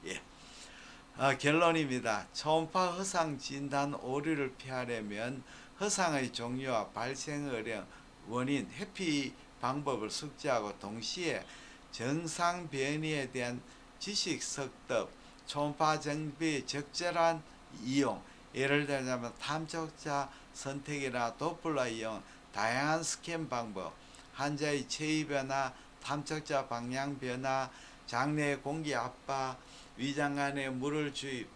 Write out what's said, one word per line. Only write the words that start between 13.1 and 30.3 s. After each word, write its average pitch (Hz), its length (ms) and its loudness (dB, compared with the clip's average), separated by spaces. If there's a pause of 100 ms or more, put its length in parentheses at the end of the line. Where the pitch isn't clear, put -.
대한 123 300 -2 (360)
지식 190 460 0
습득, - 680 0 (380)
초음파 151 540 4
장비 147 680 0
적절한 165 720 2 (400)
이용, 127 400 4 (320)
예를 139 320 4
들자면 127 540 -2
탐촉자 156 920 -2 (240)
선택이나 135 840 -2
도플러 156 500 2
이용, 110 340 -2 (320)
다양한 135 500 4
스캔 165 460 -2
방법, 104 440 -4 (400)
환자의 143 560 0
체위 156 360 2
변화, 135 480 2 (300)
탐촉자 147 640 0
방향 127 500 -2
변화, 131 520 0 (360)
장내 143 520 4
공기 147 360 -2
압박, 127 640 -2 (400)
위장 143 400 0